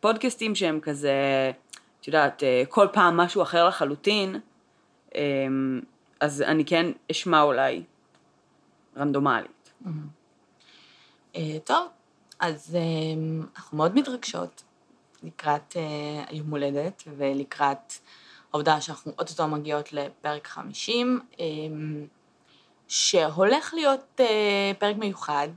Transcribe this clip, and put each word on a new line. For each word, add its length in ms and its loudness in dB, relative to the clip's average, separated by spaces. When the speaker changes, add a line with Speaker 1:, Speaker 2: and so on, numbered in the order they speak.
Speaker 1:
פודקאסטים 540 0
שהם 260 0
כזה, 340 -2
את 60 -16
יודעת, 360 4
אה, 260 4
כל 240 6
פעם 240 6
משהו 260 2
אחר 260 4
לחלוטין, 720 0
אמ, 680 -2
אז 220 0
אני 220 2
כן 220 2
אשמע 320 2
אולי 400 2
רנדומלית. 840 -2
Speaker 2:
מהמם. 260 -8
אה, 280 -6
טוב, 220 0
אז, 400 -4
אמ, 640 -2
אנחנו 220 -12
מאוד 160 4
מתרגשות 680 -2
לקראת, 540 -6
אה, 520 -6
היום 220 -8
הולדת, 520 -4
ולקראת 760 -2
העובדה 280 2
שאנחנו 380 -12
אוטוטו 300 -4
מגיעות 440 -4
לפרק 540 -8
חמישים, 720 -4
אמ, 680 -8
שהולך 840 2
להיות, 460 0
אה, 580 4
פרק 180 0
מיוחד 600 -4